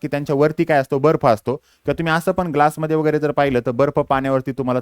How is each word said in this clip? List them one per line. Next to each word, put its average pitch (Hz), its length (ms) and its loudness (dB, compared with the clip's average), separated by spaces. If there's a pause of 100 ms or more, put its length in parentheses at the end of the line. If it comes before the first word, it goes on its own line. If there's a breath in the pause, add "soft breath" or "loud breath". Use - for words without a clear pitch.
की 151 60 -6
त्यांच्या 143 280 -4
वरती 151 280 2
काय 151 160 2
असतो? 139 200 -2
बर्फ 151 260 2
असतो. 123 300 2
किंवा - 420 -8
तुम्ही 165 160 0
असं 170 180 0
पण 180 160 -4
ग्लासमध्ये 156 480 0
वगैरे 151 240 0
जर 147 120 0
पाहिलं 139 340 0
तर 131 60 -2
बर्फ 139 280 0
पाण्यावरती 135 520 -2
तुम्हाला 127 300 -2